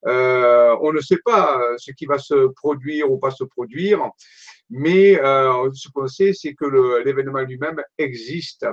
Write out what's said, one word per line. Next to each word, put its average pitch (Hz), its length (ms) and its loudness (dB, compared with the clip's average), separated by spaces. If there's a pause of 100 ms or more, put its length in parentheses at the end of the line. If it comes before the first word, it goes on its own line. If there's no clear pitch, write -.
Euh, 123 760 4
on 151 100 0
ne 156 80 -2
sait 170 240 0
pas, 170 360 2
euh, 120 180 -2
ce - 140 -18
qui 143 120 -14
va 139 140 -2
se 135 340 2
produire 147 580 -4
ou 131 80 -2
pas 135 140 -4
se 135 100 -10
produire, 139 640 -4 (640)
mais, 180 500 4
euh, 135 520 2
ce 135 160 -18
qu'on 135 180 -8
sait, 190 280 0
c'est 151 200 -12
que 147 120 -6
le, 127 360 2
l'événement 135 380 -4
lui-même 135 420 -8 (140)
existe. 131 760 -10